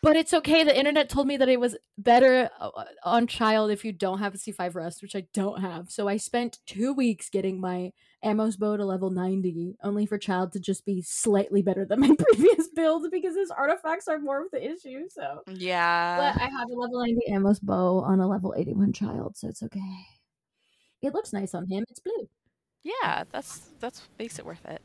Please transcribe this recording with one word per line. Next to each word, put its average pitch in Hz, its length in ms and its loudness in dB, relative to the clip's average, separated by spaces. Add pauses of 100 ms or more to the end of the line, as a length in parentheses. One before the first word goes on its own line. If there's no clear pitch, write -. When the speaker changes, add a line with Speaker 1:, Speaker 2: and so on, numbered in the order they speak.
Speaker 1:
But 302 160 6
it's 320 180 2
okay. 320 280 4
The 294 140 6
internet 285 320 2
told 277 160 0
me 285 120 0
that 254 120 4
it 254 100 6
was 226 160 0 (220)
better, 254 640 6
uh, 104 100 -6 (340)
on 233 220 4
child 220 460 2
if 202 120 -4
you 220 80 -6
don't 190 280 -4
have 202 160 -4
a - 20 -16
C 208 140 -12
five 180 240 -6
rust, 170 260 -10
which 202 140 -14
I 190 180 -8
don't 196 280 -4
have. 175 280 -10
So 208 180 -4
I 202 100 -2
spent 240 500 -6
two 240 260 -4
weeks 247 380 0
getting 190 280 -2
my 185 320 -6 (300)
Ammo's 214 340 0
bow 208 220 -2
to 202 80 -2
level 190 240 -2
ninety, 185 720 -4
only 208 240 -2
for 208 140 -4
child 185 320 -2
to 202 80 -8
just 190 260 -6
be 190 160 -4
slightly 202 640 0
better 196 220 0
than 240 160 2
my 277 140 8
<laughs> - 40 -4
previous 381 480 6
build 320 440 0
because 359 240 -2
his 392 140 -2
artifacts 320 580 -2
are 311 120 -2
more 285 260 -4
of 381 60 -10
the 240 120 -6
issue. 294 460 -10
So, 143 380 -10
Speaker 2:
Yeah. 175 680 0 (180)
Speaker 1:
but - 40 2
I 247 60 -2
have 254 240 -6
a 247 60 -8
level 247 240 -6
ninety 240 280 0
Ammo's 202 320 2
bow 185 420 0
on 190 180 2
a 185 80 2
level 190 280 -2
eighty-one 196 380 0
child, - 440 -8
so 214 100 -12
it's 220 160 -12
okay. 190 420 -12 (960)
It 277 140 -4
looks 427 180 -6
nice 196 220 -6
on 180 120 -6
him. 190 220 -4
It's - 100 -20
blue. 403 300 -8 (540)
Speaker 2:
Yeah, 427 480 -4
that's, - 480 -14
that's - 220 -12
what - 80 -20 (100)
makes 226 180 -12
it - 80 -16
worth 165 200 -16
it. - 200 -14